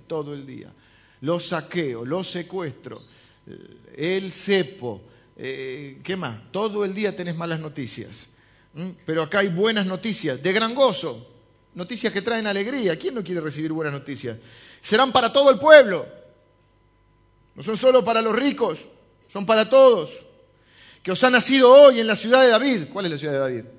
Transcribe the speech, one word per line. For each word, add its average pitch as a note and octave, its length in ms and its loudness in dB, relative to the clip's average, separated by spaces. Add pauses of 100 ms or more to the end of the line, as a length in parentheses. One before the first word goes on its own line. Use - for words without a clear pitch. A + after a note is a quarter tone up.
todo D3 280 -10
el C#3 120 -18
día. A#2+ 260 -20 (480)
Los E3+ 280 -6
saqueos, C#3+ 600 -8
los F3+ 200 -6
secuestros, E3+ 760 -12 (920)
el F#3 380 -6
cepo, C#3 720 -4 (340)
eh, C3+ 680 -14
¿qué F#3 140 -10
más? A#2+ 340 -12
Todo G#3 360 -6
el F#3+ 80 -8
día G3+ 200 -6
tenés F3 220 -10
malas E3 240 -8
noticias. B2 680 -14 (440)
¿Mm? F3+ 180 -12 (140)
Pero D#3+ 180 -4
acá F#3 180 -4
hay G3+ 80 0
buenas G3+ 380 -2
noticias, F3+ 560 -6
de F#3 100 -2
gran A3+ 220 -2
gozo. F3 600 -2 (400)
Noticias G3 360 -8
que F#3+ 120 -6
traen A3+ 240 -4
alegría. G3+ 520 -4
¿Quién C#4 160 -8
no A3 80 -8
quiere E3+ 200 -8
recibir D#3 280 -8
buenas D#3 220 -6
noticias? B2+ 460 -12 (420)
Serán B3 320 0
para A#3+ 180 2
todo C#4 200 2
el C4+ 80 4
pueblo. C4+ 480 6 (1500)
No C#3 80 -20
son G#3 140 -6
solo B3+ 260 4
para A3+ 200 0
los A3 120 -2
ricos, A#3+ 440 -2 (500)
son G3+ 160 -10
para A3 240 2
todos. A#3+ 420 6 (920)
"Que F#3 100 -6
os F3+ 100 -4
ha B3+ 60 6
nacido B3 420 6
hoy C4+ 300 10
en A3 60 -2
la G#3+ 100 0
ciudad B3 240 2
de C4 80 6
David". A3+ 420 2
¿Cuál G3 140 -8
es E3+ 80 -6
la C#3+ 60 -8
ciudad D3 160 -6
de C3+ 60 -2
David? B2+ 240 -6 (140)